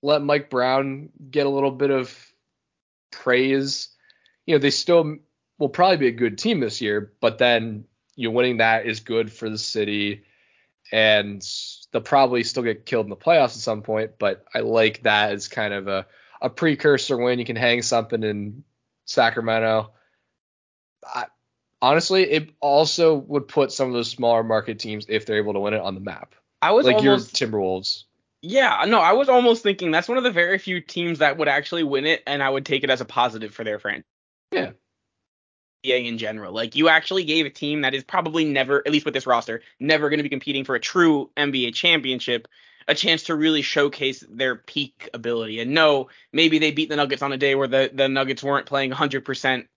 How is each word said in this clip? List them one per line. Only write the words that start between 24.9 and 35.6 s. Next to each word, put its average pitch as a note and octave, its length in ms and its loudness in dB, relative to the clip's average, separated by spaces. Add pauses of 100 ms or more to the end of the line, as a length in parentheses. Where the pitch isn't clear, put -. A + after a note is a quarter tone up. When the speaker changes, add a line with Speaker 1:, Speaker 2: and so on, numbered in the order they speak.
Speaker 1:
if G#2+ 160 -2
they're G#2+ 120 -2
able G#2+ 160 -2
to G2 60 -2
win G2+ 140 -2
it, G#2+ 80 -2
on F#2+ 140 -6
the F#2+ 60 -14
map. - 340 -12 (260)
Speaker 2:
I E3 100 4
was A3 140 4
Speaker 1:
Like B2+ 160 6
your C3+ 120 6
Speaker 2:
almost B2+ 220 -2
Speaker 1:
Timberwolves. G2 680 -4 (400)
Speaker 2:
Yeah, F3 440 0
no, A3 120 4
I E3+ 140 6
was C4+ 140 2
almost B3 360 4
thinking F#3 260 -2
that's D#3+ 180 0
one B3 120 0
of B3 40 -4
the B3 80 0
very F3 280 0
few F#3 220 -6
teams E3+ 380 -6
that C#3+ 180 2
would D3+ 100 0
actually D3 360 -2
win C#3 220 -2
it, D#3+ 220 0
and C#3 160 -2
I C3+ 60 2
would C3+ 160 -2
take C#3 180 -2
it C3+ 80 0
as B2+ 100 2
a - 40 -6
positive A2+ 460 -2
for A#2 120 -12
their G#2+ 160 -4
franchise. - 240 -8 (480)
Speaker 1:
Yeah. - 160 -4
Speaker 2:
N - 80 -16 (1080)